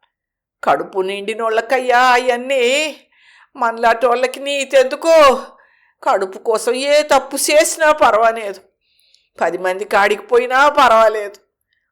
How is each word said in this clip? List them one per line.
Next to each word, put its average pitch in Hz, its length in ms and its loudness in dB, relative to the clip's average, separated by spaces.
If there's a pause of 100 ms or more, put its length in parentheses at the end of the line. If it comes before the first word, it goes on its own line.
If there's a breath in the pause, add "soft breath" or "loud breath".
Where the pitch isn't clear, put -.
(640)
కడుపు 170 360 -2
నిండినోళ్ళకయ్యా 220 1000 -2
అయన్నీ. 254 960 0 (600 soft breath)
మనలాంటోళ్ళకి 240 840 -2
నీతెందుకు? 277 960 2 (680 soft breath)
కడుపు 196 340 -2
కోసం 226 360 -2
ఏ 285 300 0
తప్పు 277 320 0
చేసినా 311 560 0
పర్వాలేదు, 247 680 0 (840)
పది 170 160 -2
మంది 185 280 -6
కాడికి 202 360 0
పోయినా 254 480 2
పర్వాలేదు. 226 680 2 (560)